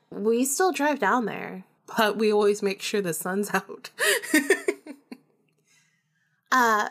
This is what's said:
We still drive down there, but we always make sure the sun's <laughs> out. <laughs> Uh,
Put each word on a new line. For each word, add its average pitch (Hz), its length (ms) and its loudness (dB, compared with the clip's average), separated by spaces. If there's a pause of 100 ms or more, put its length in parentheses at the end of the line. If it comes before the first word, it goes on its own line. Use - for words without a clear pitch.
(120)
We 220 320 0
still 370 280 2
drive 277 260 0
down 214 280 2
there, - 400 -10 (300)
but 214 220 2
we 214 160 2
always 208 300 2
make 196 180 -4
sure - 180 -4
the 175 140 -4
sun's 196 400 -4
<laughs> - 0 -
out. - 380 -6 (420)
<laughs> 311 60 6 (2000)
Uh, 226 400 2